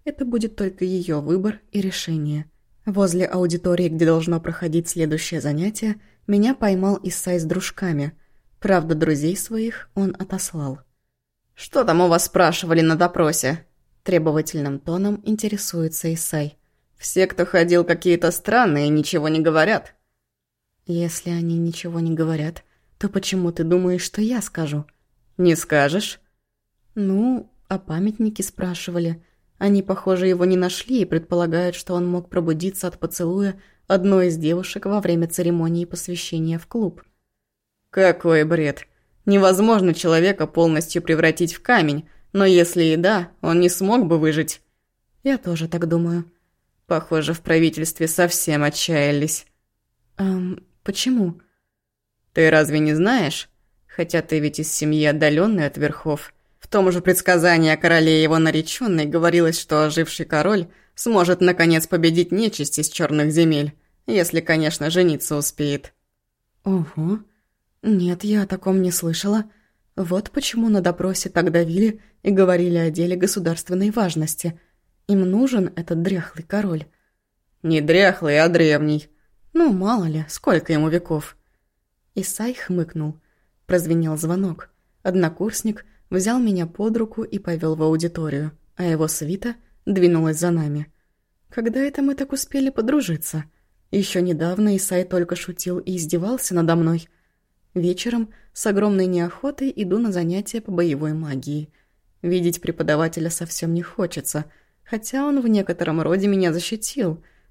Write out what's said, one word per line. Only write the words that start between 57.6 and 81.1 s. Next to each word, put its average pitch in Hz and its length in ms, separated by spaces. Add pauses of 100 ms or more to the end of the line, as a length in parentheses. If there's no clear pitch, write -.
о 156 60
короле 160 420
и 156 40
его 160 140
наречённой 160 680
говорилось, 170 540
что 151 260
оживший 156 400
король 170 420 (280)
сможет, 180 460
наконец, 165 460
победить 170 440
нечисть 202 480
из 151 100
чёрных 151 420
земель, 151 420 (340)
если, 165 320
конечно, 160 500
жениться 165 460
успеет. 143 580 (720)
Ого. 180 560 (600)
Нет, 180 420
я 208 200
о 196 40
таком 190 340
не 180 100
слышала. 202 540 (500)
Вот 185 360
почему 233 380
на 202 120
допросе 185 480
так 175 220
давили 175 500 (220)
и 202 80
говорили 180 460
о 165 140
деле 175 240
государственной 180 720
важности. 170 720 (480)
Им 196 140
нужен 208 540
этот 165 260
дряхлый 170 420
король. 180 420 (800)
Не 160 180
дряхлый, 165 580
а 160 80
древний. 151 600 (440)
Ну, 320 200
мало 190 320
ли, 156 240
сколько - 420
ему 156 180
веков. 160 460 (800)